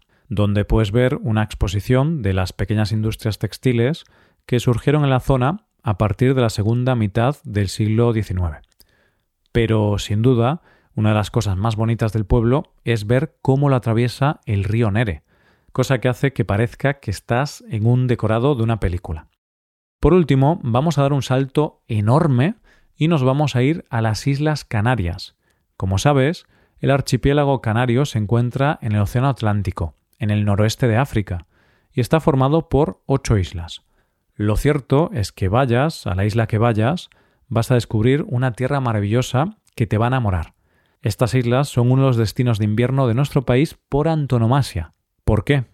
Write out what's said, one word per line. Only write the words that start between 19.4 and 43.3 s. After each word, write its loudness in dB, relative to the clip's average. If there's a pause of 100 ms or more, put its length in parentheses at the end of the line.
Por 4
último, 2
vamos 0
a 2
dar 0
un 0
salto -2
enorme 2 (400)
y 0
nos 2
vamos 0
a 2
ir 0
a -2
las -2
Islas -2
Canarias. -2 (400)
Como -2
sabes, 2 (340)
el 0
archipiélago 0
canario 0
se -6
encuentra 0
en -4
el 2
Océano 0
Atlántico, -4 (220)
en -4
el 2
noroeste 2
de 2
África, -4 (440)
y -2
está 2
formado 2
por 0
ocho 0
islas. -6 (520)
Lo -2
cierto 0
es -4
que -2
vayas 0
a -2
la 0
isla 0
que -2
vayas, 0 (380)
vas -2
a 4
descubrir 0
una -2
tierra -4
maravillosa -2 (180)
que -2
te -2
va 2
a 0
enamorar. -2 (480)
Estas -2
islas 0
son 2
uno 4
de 4
los 2
destinos 0
de 2
invierno 0
de 0
nuestro 0